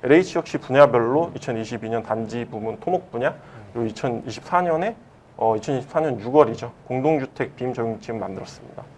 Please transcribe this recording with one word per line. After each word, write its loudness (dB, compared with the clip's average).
엘에이치 6
역시 -6
분야별로 6
이천이십이 -6
년 -2
단지 -4
부문 -8
토목 -4
분야, -2
그리고 -2
이천이십사 -2
년에, -2
어, 2
이천이십사 -2
년 -2
유월이죠. 4
공동주택 -2
빔 -4
적용 -4
지침 -8
만들었습니다. -12